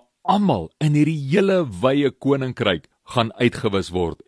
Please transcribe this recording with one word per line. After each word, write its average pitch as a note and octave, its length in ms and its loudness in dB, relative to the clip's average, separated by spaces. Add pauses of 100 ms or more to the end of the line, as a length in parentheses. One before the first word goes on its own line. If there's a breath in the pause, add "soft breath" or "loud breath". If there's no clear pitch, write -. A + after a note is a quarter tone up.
(240)
almal F3 460 0 (100)
in D3+ 140 2
hierdie D3 360 0
hele F#3 360 2 (160)
wye C3+ 300 2
koninkryk B2+ 800 -2 (160)
gaan A2+ 280 -2
uitgewis G2 600 -2
word." F2 340 -4